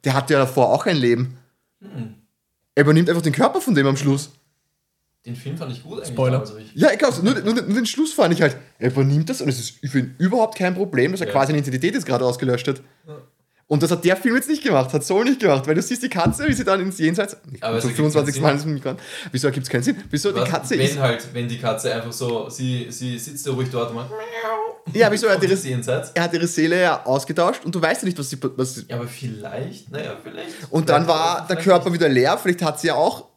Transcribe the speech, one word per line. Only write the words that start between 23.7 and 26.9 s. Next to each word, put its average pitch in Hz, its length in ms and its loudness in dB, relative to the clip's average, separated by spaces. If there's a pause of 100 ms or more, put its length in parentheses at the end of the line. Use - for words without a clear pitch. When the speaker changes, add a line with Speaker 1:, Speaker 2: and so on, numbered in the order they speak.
Speaker 2:
dort 117 180 -4
und 113 60 -8
macht 127 140 -10 (840)
Speaker 1:
Ja, 214 160 4
wieso? 220 160 -2
Er 202 60 4
hat 185 80 2
Speaker 2:
kommt 185 100 2
Speaker 1:
ihre, 196 40 4
Speaker 2:
ins 180 100 -4
Jenseits. 127 500 -4
Speaker 1:
er 170 80 0
hat 170 100 -2
ihre 170 140 -2
Seele 170 340 0
ja 170 240 2